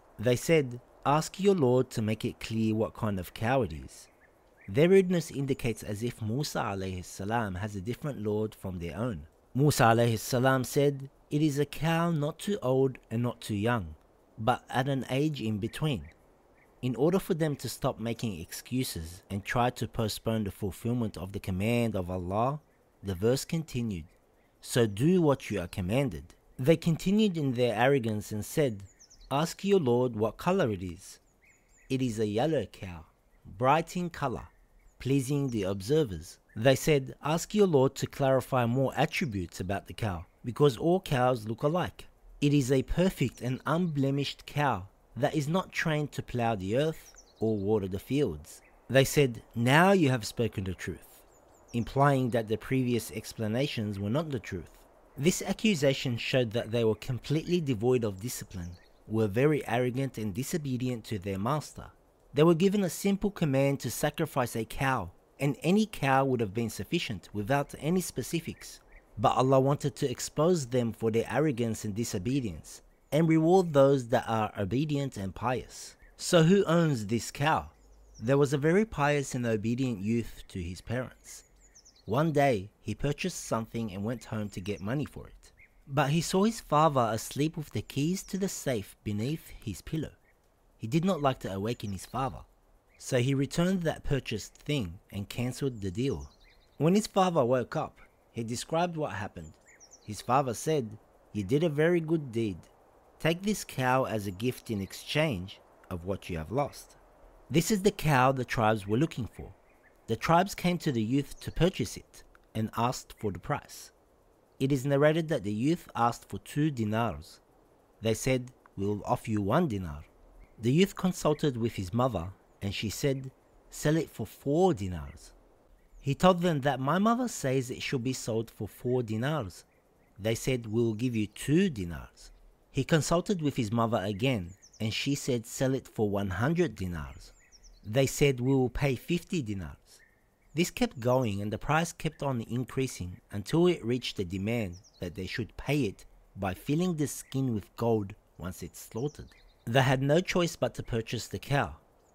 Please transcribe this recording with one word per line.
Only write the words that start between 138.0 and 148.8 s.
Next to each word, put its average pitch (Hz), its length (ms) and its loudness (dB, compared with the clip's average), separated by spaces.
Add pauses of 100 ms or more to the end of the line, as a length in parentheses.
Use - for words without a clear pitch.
said, 139 340 2
"We 131 120 2
will 131 160 4
pay 139 280 0
fifty 170 460 -2
dinars." 98 340 -8 (800)
This 165 160 0
kept 226 300 -4
going, 120 400 2
and 104 100 -4
the 104 60 -2
price 156 380 -2
kept - 280 -6
on 131 200 -2
increasing 120 880 -6
until 151 360 2
it 175 160 2
reached 120 360 -2
the 101 60 -4
demand 98 520 -4 (240)
that 90 140 -8
they 92 120 -8
should - 300 -8
pay 143 280 0
it 95 200 -6 (320)
by 95 160 -2
filling 165 440 -2
the 147 100 0
skin 135 480 -4
with - 220 -6
gold 110 380 0 (220)
once 90 260 -10
it's 82 160 -14
slaughtered. - 520 -8 (340)